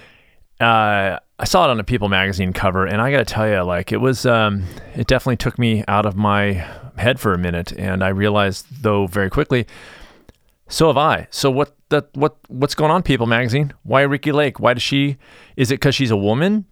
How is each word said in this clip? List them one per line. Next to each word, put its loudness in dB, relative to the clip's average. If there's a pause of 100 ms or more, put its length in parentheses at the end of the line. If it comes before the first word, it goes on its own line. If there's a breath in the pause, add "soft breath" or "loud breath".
(580 loud breath)
uh, 2 (200)
I -6
saw 4
it 2
on 0
a -4
People -2
magazine 0
cover, 0
and -2
I 0
gotta 2
tell -2
ya, 0
like, -4
it 0
was, 0
um, 2 (320 loud breath)
it -4
definitely 0
took -4
me 0
out 2
of -4
my 0 (300 loud breath)
head 0
for 0
a 0
minute, -4
and -4
I 0
realized, 0 (160)
though, 2
very -2
quickly, 0 (1000 loud breath)
so 2
have 2
I. 0
So -2
what, -4 (140)
that, 0
what, -2 (120)
what's -4
going 0
on, 0
People 0
magazine? 0 (120)
Why 2
Ricki 0
Lake? 0
Why 2
does -6
she, 0 (380 loud breath)
is 2
it -2
'cause 2
she's 0
a 2
woman 2